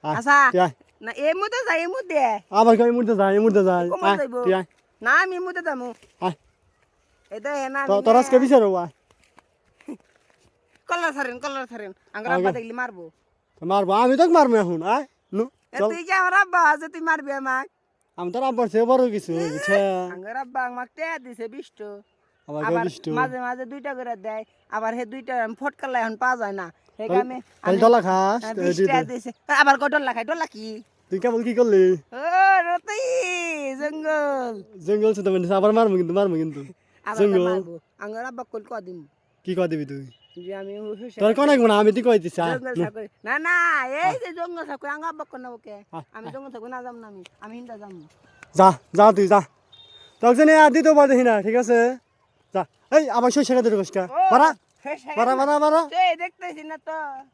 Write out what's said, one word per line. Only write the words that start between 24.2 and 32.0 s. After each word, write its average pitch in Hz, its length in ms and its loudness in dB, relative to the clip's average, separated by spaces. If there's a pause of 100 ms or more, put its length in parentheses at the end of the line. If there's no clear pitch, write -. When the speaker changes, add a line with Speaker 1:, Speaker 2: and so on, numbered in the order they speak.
Speaker 2:
আবার 220 240 -4
হে 247 120 -6
দুইটা 254 260 -12 (100)
আমি 220 120 -6
ফটকাল্লা 262 460 -6
এখন 226 160 -4
পাওয়া 254 200 0
যায় 208 180 -6
না। 190 120 -10 (280)
হে 214 100 -10
Speaker 1:
তাহলে, 180 100 -4
Speaker 2:
কামে 247 240 0
Speaker 1:
তাহলে - 280 -12
Speaker 2:
আমি, 190 140 2
Speaker 1:
ডলা 226 200 6
খাস? 190 400 0
Speaker 2:
হ্যাঁ, 220 140 -10
Speaker 1:
তো 202 80 -6
Speaker 2:
বিশ 175 140 0
Speaker 1:
দুইটা। 190 160 2
Speaker 2:
টাকা - 160 0
দিছে। 247 220 -10 (220)
আবার 277 260 6
কয় 285 120 -2
ডলা 277 220 -2
খাই? 233 120 -6
ডলা 320 220 -6
কি? 220 200 -16 (460)
Speaker 1:
তুই 190 80 -4
কেবল 233 220 0
কি 233 120 -2
করলি? 208 300 4 (280)